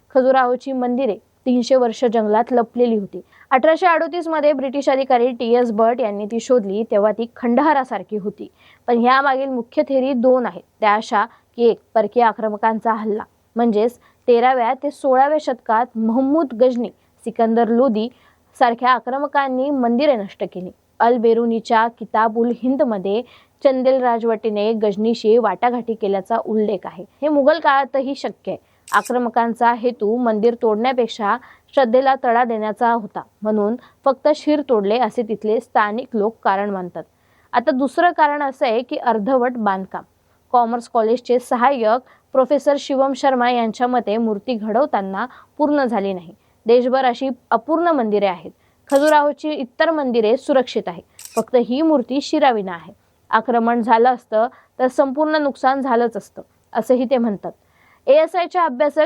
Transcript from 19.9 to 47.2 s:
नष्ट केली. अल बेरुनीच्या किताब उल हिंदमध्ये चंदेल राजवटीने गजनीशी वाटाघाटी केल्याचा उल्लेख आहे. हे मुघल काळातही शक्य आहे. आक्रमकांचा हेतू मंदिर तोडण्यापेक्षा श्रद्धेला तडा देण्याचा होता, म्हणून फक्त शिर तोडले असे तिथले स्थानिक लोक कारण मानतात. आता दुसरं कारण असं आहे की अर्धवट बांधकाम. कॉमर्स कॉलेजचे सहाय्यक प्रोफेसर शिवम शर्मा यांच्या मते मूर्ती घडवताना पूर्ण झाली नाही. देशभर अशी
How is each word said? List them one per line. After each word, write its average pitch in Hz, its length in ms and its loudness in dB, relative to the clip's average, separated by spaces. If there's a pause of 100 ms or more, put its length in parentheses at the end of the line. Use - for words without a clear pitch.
नष्ट 202 280 -8 (100)
केली. - 180 -12 (280)
अल 240 180 4
बेरुनीच्या 226 680 2
किताब 226 500 -2
उल 240 140 0 (120)
हिंदमध्ये 233 580 -2 (420)
चंदेल 262 380 2
राजवटीने 226 720 0
गजनीशी 220 640 2
वाटाघाटी 233 560 0
केल्याचा 196 440 -2
उल्लेख 214 480 -2
आहे. 175 200 -16 (160)
हे 285 60 0
मुघल 302 320 2
काळातही 277 560 0
शक्य 208 360 -10
आहे. - 260 -14 (160)
आक्रमकांचा 233 800 0
हेतू 240 440 -2
मंदिर 233 440 0
तोडण्यापेक्षा 226 760 0 (360)
श्रद्धेला 262 500 2
तडा 240 200 2
देण्याचा 226 480 -2
होता, 208 300 -4 (200)
म्हणून 214 340 0 (300)
फक्त 269 300 0
शिर 302 340 0
तोडले 214 300 0
असे 233 220 -2
तिथले 214 380 -4
स्थानिक 220 540 -2
लोक 220 300 -2
कारण 196 260 0
मानतात. 180 340 -10 (500)
आता 247 180 0
दुसरं 285 400 0
कारण 294 320 0
असं 269 220 -4
आहे 233 160 0
की 294 140 -8
अर्धवट 240 560 0
बांधकाम. 190 520 -4 (480)
कॉमर्स 233 380 0
कॉलेजचे 240 500 0
सहाय्यक 247 720 0 (220)
प्रोफेसर 277 480 2
शिवम 269 340 -2
शर्मा 254 380 0
यांच्या 233 360 -2
मते 233 300 -2
मूर्ती 220 360 -2
घडवताना 214 720 -4 (320)
पूर्ण 294 260 0
झाली 196 300 -2
नाही. 170 200 -14 (320)
देशभर 247 400 2
अशी 254 240 -2 (220)